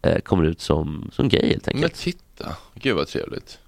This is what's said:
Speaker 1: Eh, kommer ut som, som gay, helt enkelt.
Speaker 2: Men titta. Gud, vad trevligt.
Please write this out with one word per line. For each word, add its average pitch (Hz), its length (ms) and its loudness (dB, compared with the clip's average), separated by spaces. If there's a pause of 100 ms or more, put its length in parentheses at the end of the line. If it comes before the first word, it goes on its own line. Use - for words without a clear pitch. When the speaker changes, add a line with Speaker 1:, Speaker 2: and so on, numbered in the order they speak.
Speaker 1:
Eh, 82 180 4
kommer 92 240 4
ut 82 180 2
som, 76 520 0
som - 160 2
gay, - 180 4
helt - 200 0
enkelt. - 140 -2
Speaker 2:
Men 165 80 0 (240)
titta. - 420 -12 (200)
Gud, 123 200 0
vad 71 120 0
trevligt. - 600 -8